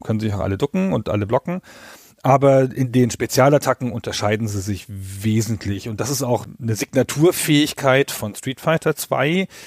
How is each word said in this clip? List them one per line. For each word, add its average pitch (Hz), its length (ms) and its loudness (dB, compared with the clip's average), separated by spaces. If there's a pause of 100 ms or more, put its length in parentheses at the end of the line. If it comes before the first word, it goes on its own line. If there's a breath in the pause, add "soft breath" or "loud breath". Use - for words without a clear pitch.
können 110 180 -2
sich 107 120 -2
auch 101 80 -4
alle 95 180 -2
ducken 185 340 -2
und 120 160 -4
alle 104 180 -2
blocken. 143 340 -2 (640 loud breath)
Aber 135 400 6 (120)
in 127 160 -2
den 123 200 4
Spezialattacken 131 800 2
unterscheiden 110 560 -2
sie 101 120 -4
sich 95 280 -6
wesentlich. 101 1000 -2
Und 107 120 -8
das 117 100 -4
ist 135 120 -4
auch 123 240 0 (140)
eine 113 140 -2
Signaturfähigkeit 143 1400 2
von 104 240 -8
Street - 260 -10
Fighter 160 360 0
zwei. 156 500 -2 (200 loud breath)